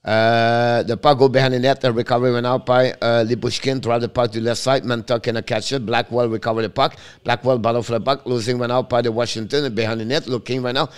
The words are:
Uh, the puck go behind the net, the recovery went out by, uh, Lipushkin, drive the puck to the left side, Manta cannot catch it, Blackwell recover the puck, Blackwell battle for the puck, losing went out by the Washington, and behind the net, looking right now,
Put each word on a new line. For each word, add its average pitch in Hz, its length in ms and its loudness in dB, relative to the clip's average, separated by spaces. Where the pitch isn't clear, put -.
Uh, 117 800 2
the 113 120 -2
puck 143 220 4
go 135 100 6
behind 131 280 2
the 123 40 0
net, 131 220 2
the 123 100 2
recovery 123 400 0
went 120 140 0
out 127 180 0
by, 127 280 2
uh, 117 340 2
Lipushkin, 120 560 -2
drive 117 200 0
the 117 60 -4
puck 120 240 -2
to 113 80 -6
the 113 60 -4
left 117 140 -2
side, 131 260 0
Manta 117 340 -2
cannot 113 280 -4
catch 110 240 -4
it, 135 120 -4
Blackwell 117 460 0
recover 113 320 -2
the 107 80 -4
puck, - 260 0
Blackwell 120 340 0
battle 117 240 0
for 117 120 -4
the 113 60 0
puck, 131 280 -2
losing 123 320 -2
went 120 120 -2
out 127 160 0
by 120 140 2
the 117 100 0
Washington, 113 540 -2
and 113 100 -6
behind 113 240 -2
the 110 60 -6
net, 135 220 -2
looking 123 340 -4
right 123 140 -4
now, 147 220 0